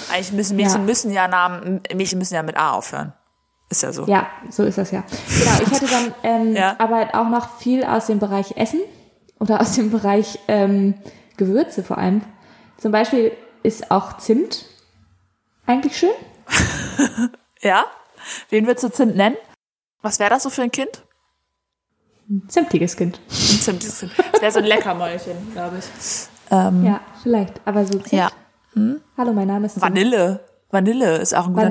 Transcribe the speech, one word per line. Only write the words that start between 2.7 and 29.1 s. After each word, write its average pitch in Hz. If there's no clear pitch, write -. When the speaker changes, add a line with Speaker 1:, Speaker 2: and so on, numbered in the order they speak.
Speaker 1:
aufhören. 143
Ist -
ja -
so. -
Speaker 2:
Ja, 196
so 208
ist 185
das 196
ja. 185
Genau, 233
ich 208
hatte 269
dann, 240
ähm, 226
Speaker 1:
Ja. 190
Speaker 2:
aber 226
auch 226
noch 233
viel 254
aus 220
dem 214
Bereich 196
Essen 254
oder 214
aus 226
dem 214
Bereich, 208
ähm, 202
Gewürze 202
vor -
allem. 190
Zum 214
Beispiel 226
ist -
auch -
Zimt -
eigentlich 277
schön. 359
Speaker 1:
<laughs> -
Ja? 202
Wen 214
würdest 247
du 233
Zimt 220
nennen? 214
Was 208
wäre 208
das 262
so 269
für 262
ein 240
Kind? 277
Speaker 2:
Ein 196
zimtiges 180
Kind. 175
Speaker 1:
Ein -
zimtiges 214
Kind. 180
Das 427
wäre 214
so 220
ein 208
Leckermäulchen, 180
glaub 175
ich. 190
Ähm, 185
Speaker 2:
Ja, 202
vielleicht, 208
aber 202
so 196
Zimt. -
Speaker 1:
Ja. 185
Hm? 233